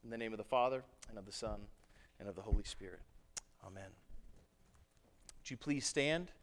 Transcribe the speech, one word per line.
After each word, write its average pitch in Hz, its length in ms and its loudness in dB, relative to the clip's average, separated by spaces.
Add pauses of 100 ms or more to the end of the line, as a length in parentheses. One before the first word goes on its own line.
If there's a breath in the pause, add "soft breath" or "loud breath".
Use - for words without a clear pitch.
In 117 60 -16
the 113 80 -4
name 113 160 0
of 107 60 -4
the 107 60 -2
Father, 131 380 6 (280)
and - 80 -8
of 98 80 -10
the 101 60 -12
Son, 107 280 -2 (580 soft breath)
and 101 100 -8
of 95 80 -6
the 92 40 -6
Holy 101 240 4
Spirit. 92 360 -10 (680)
Amen. 95 240 -12 (1500)
Would - 80 -8
you 127 80 -4
please 143 280 0
stand? 156 460 4 (100)